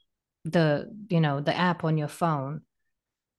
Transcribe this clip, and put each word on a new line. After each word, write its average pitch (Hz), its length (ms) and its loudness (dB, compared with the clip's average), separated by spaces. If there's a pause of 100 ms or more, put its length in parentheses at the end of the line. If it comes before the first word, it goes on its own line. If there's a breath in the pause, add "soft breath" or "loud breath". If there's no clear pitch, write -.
(440)
the, 160 480 2 (160)
you 165 140 4
know, 143 180 2
the 147 160 0
app 175 280 0
on 156 160 2
your 147 80 -2
phone 151 540 -2 (760)